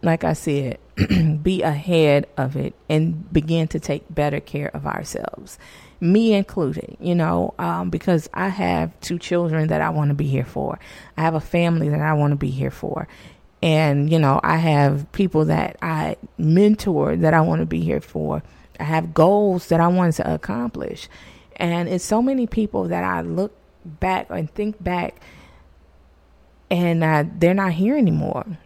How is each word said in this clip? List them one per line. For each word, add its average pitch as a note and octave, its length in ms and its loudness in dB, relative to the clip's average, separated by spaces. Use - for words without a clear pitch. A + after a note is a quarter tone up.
like E3 220 0
I D#3+ 100 0
said, C#3 440 -4
<clears throat> D#3+ 460 2
be F#3 200 0
ahead D3 640 2
of C3+ 180 -4
it C#3 200 -6
and D#3 420 0
begin D#3+ 360 2
to D#3+ 120 -6
take D3+ 240 -6
better D3 260 -2
care D3 360 -8
of C#3 100 -8
ourselves, - 720 -10
me G#3 340 4
included, G3 640 -4
you F3 140 -2
know, E3+ 440 0
um, F3 300 -4
because E3+ 460 -2
I F#3+ 140 -2
have F3+ 520 -2
two F3 180 -6
children D#3+ 500 0
that D#3 120 0
I D#3 80 0
wanna D3+ 240 0
be C#3+ 140 -2
here C3 180 0
for. - 340 -8
I D#3+ 60 -4
have D#3+ 120 2
a D#3 60 0
family E3+ 480 0
that D3 140 0
I D#3 100 0
wanna D3 240 2
be C#3+ 140 -2
here C3+ 200 -4
for. - 380 -8
And, D3+ 500 2
you E3 60 4
know, D#3+ 240 4
I E3 160 2
have C#3+ 540 2
people D#3+ 340 2
that D#3 340 0
I D#3 360 -4
mentor E3 800 4
that D#3+ 160 4
I D#3+ 80 6
wanna D#3+ 240 2
be D#3+ 160 -4
here D#3+ 220 -2
for. D3+ 400 -6
I - 60 -6
have D#3+ 300 -2
goals F#3+ 540 4
that E3 120 4
I E3+ 60 4
want F3 280 2
to - 200 -2
accomplish. - 720 -8
And E3+ 320 -2
it's F3+ 160 -2
so G#3+ 160 0
many B3+ 280 0
people G3 400 -2
that F3 160 -2
I F3+ 160 -2
look E3+ 320 -4
back F#3 460 -4
and E3+ 200 -6
think G#3 320 -6
back, F3 380 -6
and, E3+ 340 2
uh, D#3 200 2
they're E3+ 160 4
not G3 180 0
here G3 240 0
anymore D#3+ 480 0